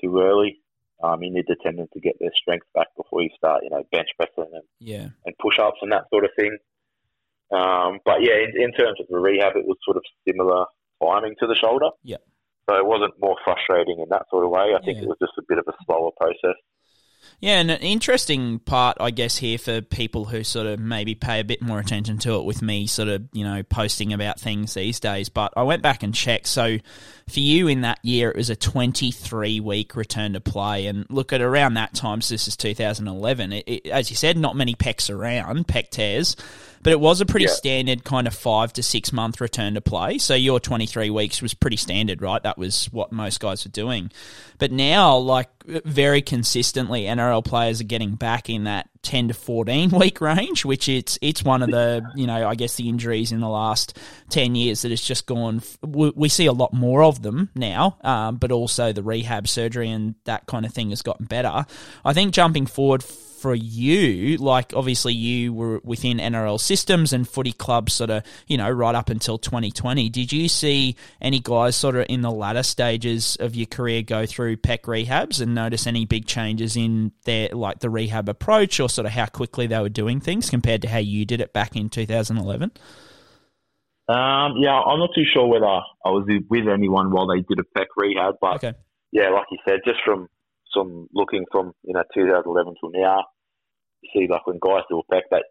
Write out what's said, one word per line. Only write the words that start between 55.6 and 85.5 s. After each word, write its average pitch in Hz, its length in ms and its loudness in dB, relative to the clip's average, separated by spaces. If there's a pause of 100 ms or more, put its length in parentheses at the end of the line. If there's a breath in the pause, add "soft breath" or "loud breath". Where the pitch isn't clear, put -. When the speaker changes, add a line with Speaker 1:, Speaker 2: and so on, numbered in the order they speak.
Speaker 2:
we, 151 320 2
we 147 140 2
see 170 180 4
a 135 60 6
lot 123 200 0
more 127 300 4
of 143 200 6
them 127 340 -2
now, 123 480 0
um, 113 320 0
but 123 160 -2
also 120 400 0
the 101 100 -6
rehab 110 460 -4
surgery 117 420 -2
and 110 240 -4 (100)
that 113 220 -6
kind 117 180 -4
of 110 80 -6
thing 113 180 -4
has 98 120 -6
gotten 113 240 -6
better. 120 400 -2 (380 loud breath)
I 139 80 2
think 185 200 2
jumping 160 340 4
forward 135 360 2
for - 520 -6
you, 120 840 2
like, 127 360 2
obviously 127 380 0
you 120 400 -2
were 113 320 -4
within 120 340 -2
N 117 160 -2
R 110 120 0
L 104 120 0
systems 170 540 2
and 123 160 0
footy 123 240 -4
clubs 117 400 0
sort 117 160 -2
of, 107 140 -2 (240 loud breath)
you 151 100 0
know, 104 140 0
right 120 240 2
up 117 160 -2
until 113 260 -2
twenty 113 340 -2
twenty. 127 380 0
Did 123 240 -4
you 165 160 0
see 139 480 2 (240 loud breath)
any 135 200 0
guys 120 360 2
sort 131 200 0
of 123 120 0
in 123 140 -2
the 120 80 -2
latter 110 320 -2
stages 117 760 0
of 117 160 -4
your 117 120 -4
career 117 360 -4
go 110 220 -2
through 113 320 -4
PEC 117 260 0
rehabs 123 600 -2
and 117 120 0
notice 113 320 -2
any 117 200 -2
big 110 180 0
changes 110 520 -4
in 113 360 0 (120)
their, 110 260 0
like, 110 300 -6
the 120 100 -2
rehab 110 400 -2
approach 208 500 2
or 127 80 0
sort 117 160 -2
of 104 80 -6
how 113 140 0
quickly 120 400 -6
they 113 140 -2
were 104 100 -2
doing 113 280 -2
things 185 300 -2
compared 117 340 2
to 117 60 -4
how 113 100 0
you 104 280 0
did 117 160 -2
it - 100 -6
back 107 240 -2
in 107 140 -4
two 113 160 -4
thousand 113 320 -2
eleven? 110 340 -4 (1400 loud breath)
Speaker 1:
Um, 135 500 2
yeah, 139 220 4
I'm 147 200 2
not 175 140 2
too 156 180 4
sure 123 140 6
whether 113 200 6